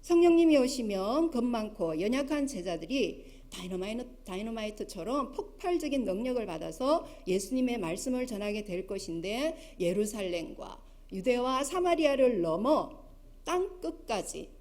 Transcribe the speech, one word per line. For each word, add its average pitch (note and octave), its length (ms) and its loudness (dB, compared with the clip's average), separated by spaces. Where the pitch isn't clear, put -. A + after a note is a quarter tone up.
성령님이 E4+ 560 8
오시면 B3 720 2
겁 A#3+ 120 0
많고 G#3 580 -2
연약한 C#4 460 0
제자들이 F#3 800 -4
다이너마이-, F#3+ 560 -6
다이너마이트처럼 G#3+ 1080 -6
폭발적인 D#4 720 -2
능력을 A3+ 400 -2
받아서 F#3+ 640 -2
예수님의 A#3 500 0
말씀을 A#3 480 -4
전하게 G#3 400 -4
될 F#3+ 220 -6
것인데, G3 920 -6
예루살렘과 F#3 1040 -2
유대와 B3+ 520 2
사마리아를 C#4+ 800 4
넘어 F#3 600 2
땅 F#4 340 -2
끝까지 G#3 720 -6